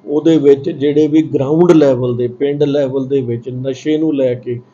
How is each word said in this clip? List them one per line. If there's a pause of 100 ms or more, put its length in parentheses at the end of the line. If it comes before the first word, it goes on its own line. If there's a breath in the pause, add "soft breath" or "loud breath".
ਉਹਦੇ
ਵਿੱਚ
ਜਿਹੜੇ
ਵੀ
ਗਰਾਊਂਡ
ਲੈਵਲ
ਦੇ,
ਪਿੰਡ
ਲੈਵਲ
ਦੇ
ਵਿੱਚ
ਨਸ਼ੇ
ਨੂੰ
ਲੈ
ਕੇ (140)